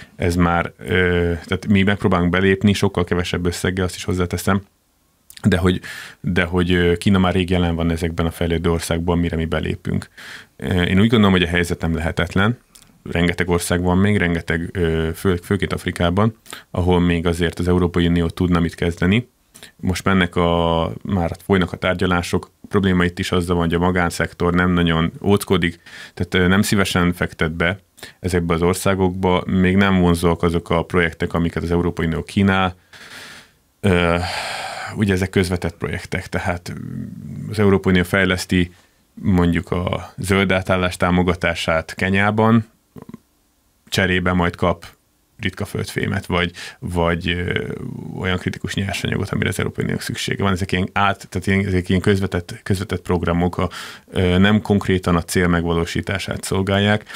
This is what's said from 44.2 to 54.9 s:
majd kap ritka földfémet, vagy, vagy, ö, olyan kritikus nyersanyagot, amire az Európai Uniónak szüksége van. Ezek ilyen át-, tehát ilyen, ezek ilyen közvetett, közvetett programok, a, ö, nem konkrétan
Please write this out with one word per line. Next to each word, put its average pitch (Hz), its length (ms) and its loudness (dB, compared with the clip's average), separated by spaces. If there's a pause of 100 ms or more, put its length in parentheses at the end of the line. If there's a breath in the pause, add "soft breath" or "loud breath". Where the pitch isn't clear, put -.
majd 87 220 2
kap - 300 -2 (540)
ritka 98 260 -6
földfémet, - 600 -6
vagy, 90 260 0 (280 loud breath)
vagy, 85 480 0
ö, 87 400 -2 (520)
olyan 92 180 -2
kritikus - 360 -6
nyersanyagot, 98 560 -4
amire - 200 -2
az - 80 -6
Európai - 260 -4
Uniónak - 220 -4
szüksége - 380 -4
van. 98 80 2
Ezek 95 200 -2
ilyen 92 220 0
át-, 98 360 -2
tehát 95 180 -4
ilyen, 98 180 2
ezek 92 240 -2
ilyen 92 120 2
közvetett, 98 640 0
közvetett 92 380 -4
programok, 87 560 0
a, 92 120 0 (420 loud breath)
ö, 90 260 2
nem 101 240 6
konkrétan 92 540 0